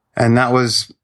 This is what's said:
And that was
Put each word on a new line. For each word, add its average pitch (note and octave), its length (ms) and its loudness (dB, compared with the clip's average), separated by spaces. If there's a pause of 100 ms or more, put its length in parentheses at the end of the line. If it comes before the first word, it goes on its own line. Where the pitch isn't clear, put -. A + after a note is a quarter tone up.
(160)
And A#2 220 2
that B2 140 0
was B2 400 -2 (120)